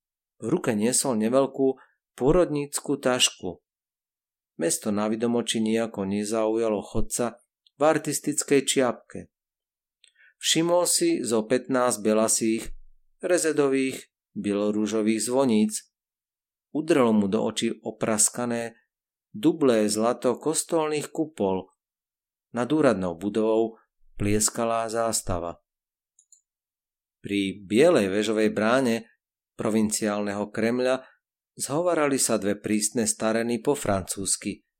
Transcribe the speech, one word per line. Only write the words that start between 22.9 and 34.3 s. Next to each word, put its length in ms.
budovou 640
plieskala 720
zástava. 720
Pri 400
bielej 480
vežovej 400
bráne 560
provinciálneho 960
Kremľa 560
zhovarali 640
sa 160
dve 240
prísne 480
stareny 560
po 80
francúzsky. 960